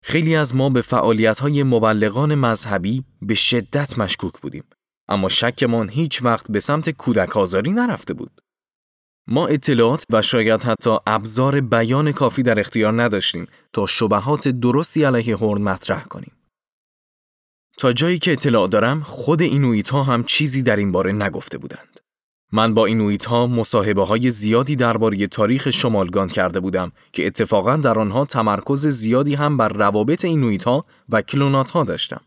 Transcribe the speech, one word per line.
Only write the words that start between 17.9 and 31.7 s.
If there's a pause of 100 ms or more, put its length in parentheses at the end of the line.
جایی
که
اطلاع
دارم،
خود
اینویت
ها
هم
چیزی
در
این
باره
نگفته
بودند. (520)
من
با
اینویت
ها
مصاحبه
های
زیادی
دربارهٔ
تاریخ
شمالگان
کرده
بودم (220)
که
اتفاقاً
در
آنها
تمرکز
زیادی
هم
بر
روابط
اینویت
ها (240)
و
کلونات